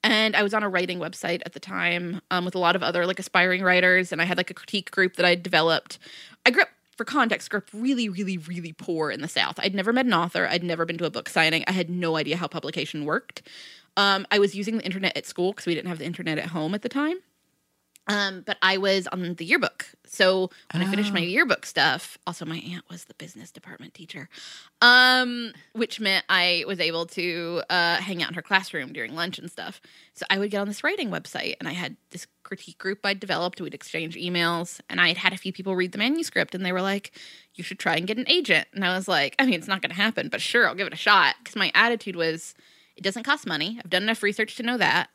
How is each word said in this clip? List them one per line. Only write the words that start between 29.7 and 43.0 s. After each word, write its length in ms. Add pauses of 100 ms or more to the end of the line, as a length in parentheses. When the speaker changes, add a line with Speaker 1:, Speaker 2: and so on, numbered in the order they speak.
Speaker 1:
So 160
I 100
would 120
get 100
on 80
this 160
writing 260
website, 500
and 80
I 40
had 240 (140)
this 160 (160)
critique 340
group 300
I'd 140
developed. 400
We'd 120
exchange 440
emails, 640 (100)
and 100
I 80
had 80
had 160
a 60
few 160
people 200
read 180
the 60
manuscript, 560
and 120
they 60
were 100
like, 300 (420)
"You 100
should 140
try 180
and 100
get 120
an 100
agent." 460
And 100
I 100
was 140
like, 300
"I 80
mean, 80
it's 140
not 120
gonna 140
happen, 340
but 140
sure, 260
I'll 60
give 140
it 40
a 40
shot." 460
'Cause 140
my 180
attitude 420
was, 380 (420)
"It 60